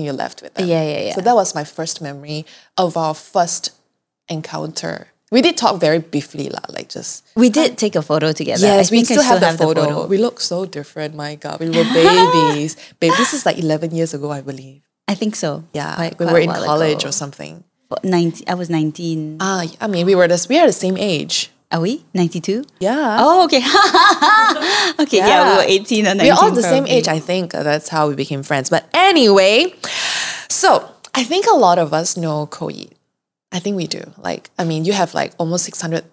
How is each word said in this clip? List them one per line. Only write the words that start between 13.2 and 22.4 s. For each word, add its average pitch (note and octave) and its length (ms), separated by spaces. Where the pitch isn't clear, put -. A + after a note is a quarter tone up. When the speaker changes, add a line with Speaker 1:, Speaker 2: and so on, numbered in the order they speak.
Speaker 1:
is, C4+ 100
like, - 140
eleven D#3+ 360
years E3 200
ago, D3 180
I C#3+ 80
believe. C3+ 400
Speaker 2:
I G3+ 60
think G#3+ 220
so. D#3 360
Speaker 1:
Yeah, D3+ 220
Speaker 2:
Quite, E3+ 240
Speaker 1:
we E3+ 80
Speaker 2:
quite E3+ 60
Speaker 1:
were E3+ 60
Speaker 2:
a D#3 40
Speaker 1:
in E3+ 80
Speaker 2:
while - 140
Speaker 1:
college D3+ 380
Speaker 2:
ago. C#3 80
Speaker 1:
or - 20
something. - 500
Speaker 2:
What, - 140
nineteen, E3+ 480
I F#3 40
was F3+ 140
nineteen. D#3 680
Speaker 1:
Ah, F#3+ 240
I - 60
mean, F3+ 200
we G3 100
were F3+ 100
the, F3 240
we C#4 80
are E4+ 80
the G#3+ 80
same F#3 240
age. D#3+ 540
Speaker 2:
Are E3 100
we? G#3+ 220
Ninety-two? F#3 500